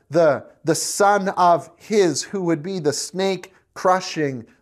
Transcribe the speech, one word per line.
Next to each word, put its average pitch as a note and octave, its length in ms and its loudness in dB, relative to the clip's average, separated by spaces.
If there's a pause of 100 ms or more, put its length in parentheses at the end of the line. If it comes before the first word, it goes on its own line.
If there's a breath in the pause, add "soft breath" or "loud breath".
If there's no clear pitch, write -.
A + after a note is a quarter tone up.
the, C#3+ 360 2 (180)
the D3+ 120 0
son G3 540 0
of F3 480 2
his F#3 460 0
who G3 200 -8
would E3 200 -2
be F#3+ 160 -8
the D3 140 0
snake-crushing F3+ 1500 -4 (160 soft breath)